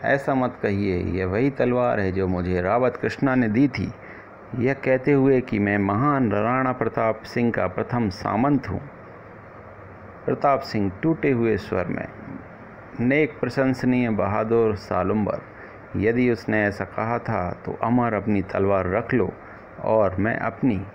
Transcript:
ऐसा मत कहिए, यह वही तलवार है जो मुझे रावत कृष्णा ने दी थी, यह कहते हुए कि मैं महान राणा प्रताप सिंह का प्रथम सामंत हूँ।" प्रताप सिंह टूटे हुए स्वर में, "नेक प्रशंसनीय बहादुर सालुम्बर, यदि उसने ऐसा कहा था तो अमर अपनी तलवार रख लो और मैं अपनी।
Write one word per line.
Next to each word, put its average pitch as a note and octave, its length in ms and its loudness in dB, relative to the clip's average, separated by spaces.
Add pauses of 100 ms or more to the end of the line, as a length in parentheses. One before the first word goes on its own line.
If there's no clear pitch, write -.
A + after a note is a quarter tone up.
ऐसा C#3 300 2
मत B2+ 280 0
कहिए, G2+ 360 0
यह F2+ 280 -2
वही A2 240 2
तलवार B2 500 0
है F#2+ 120 0
जो F#2+ 160 0
मुझे F2+ 340 0
रावत A#2+ 340 2
कृष्णा C3 380 0
ने B2+ 140 2
दी B2 200 4
थी, - 240 -4 (640)
यह B2+ 200 2
कहते C3 380 2
हुए C3+ 280 6
कि A#2 180 -2
मैं G2+ 200 4
महान A2+ 540 2
राणा B2 400 2
प्रताप A2+ 500 0
सिंह A#2+ 300 0
का G2 140 0
प्रथम A2+ 440 -2
सामंत B2 580 0
हूँ।" F2+ 120 -4 (1400)
प्रताप C3+ 360 2
सिंह G2+ 320 -2 (100)
टूटे D#3+ 280 0
हुए A#2 260 2
स्वर F#2+ 280 -4
में, - 240 -6 (920)
"नेक C3+ 400 2
प्रशंसनीय B2+ 680 0
बहादुर A2 680 2
सालुम्बर, F#2+ 680 0 (540)
यदि A#2 340 4
उसने A2 340 0
ऐसा G2 200 -2
कहा A2+ 340 -4
था F#2 460 -2
तो - 180 -6
अमर A#2+ 320 2
अपनी G2+ 280 2
तलवार G2 440 2
रख G2+ 280 0
लो G2+ 180 2 (480)
और G#2 360 2
मैं G#2 220 0
अपनी। A2 560 -2